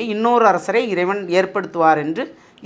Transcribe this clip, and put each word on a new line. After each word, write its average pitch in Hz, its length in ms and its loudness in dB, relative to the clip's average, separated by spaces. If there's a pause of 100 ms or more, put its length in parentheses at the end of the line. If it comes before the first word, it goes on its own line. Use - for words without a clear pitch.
(140)
இன்னொரு 233 380 2
அரசரை 185 300 0 (120)
இறைவன் 185 280 -2 (180)
ஏற்படுத்துவார் 170 640 2
என்று 165 180 -4 (420)